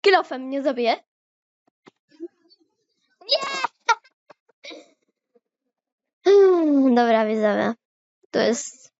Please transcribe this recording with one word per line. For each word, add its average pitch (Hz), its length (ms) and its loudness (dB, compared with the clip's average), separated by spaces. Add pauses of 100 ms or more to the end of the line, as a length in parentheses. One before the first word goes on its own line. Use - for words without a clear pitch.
kilofem 320 420 0
mnie 269 200 -8
zabije. 254 340 -2 (2250)
Nie! 539 420 -6 (2500)
Hmm, 339 720 4
dobra, 233 320 2
widzowie, 214 480 -2 (560)
to - 100 -4
jest - 600 -6